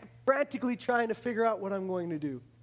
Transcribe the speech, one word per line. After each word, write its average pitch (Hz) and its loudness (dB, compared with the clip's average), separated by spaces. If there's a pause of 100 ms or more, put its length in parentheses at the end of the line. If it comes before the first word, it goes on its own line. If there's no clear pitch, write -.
(260)
frantically 262 2
trying 233 2
to 220 -2
figure 226 0
out 214 2
what 196 -2
I'm 190 -2
going 180 -2
to 156 -2
do. 135 -4 (200)